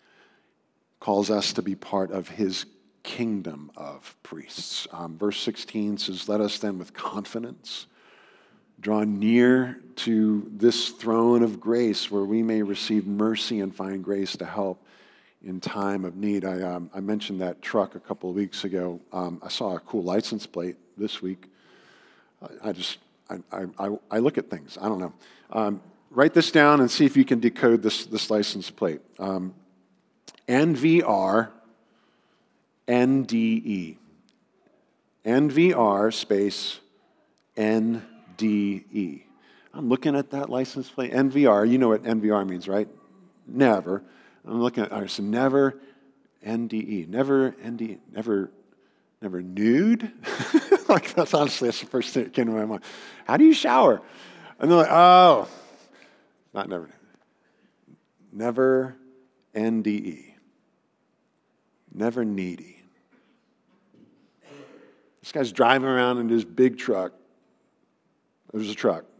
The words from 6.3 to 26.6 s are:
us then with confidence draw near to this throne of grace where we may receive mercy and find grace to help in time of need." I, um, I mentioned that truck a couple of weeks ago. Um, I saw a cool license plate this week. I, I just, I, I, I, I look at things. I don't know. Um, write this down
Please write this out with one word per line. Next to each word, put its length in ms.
us 180
then 220
with 140
confidence 920
draw 240
near 760
to 600
this 340
throne 540
of 160
grace 500
where 140
we 180
may 220
receive 420
mercy 540
and 160
find 280
grace 320
to 100
help 380
in 160
time 440
of 120
need." 280
I, 200
um, 280
I 80
mentioned 420
that 200
truck 320
a 60
couple 320
of 40
weeks 280
ago. 360
Um, 300
I 60
saw 260
a 40
cool 220
license 460
plate 300
this 240
week. 240
I, 280
I 20
just, 260
I, 80
I, 140
I, 200
I 80
look 220
at 100
things. 320
I 60
don't 120
know. 140
Um, 300
write 240
this 160
down 300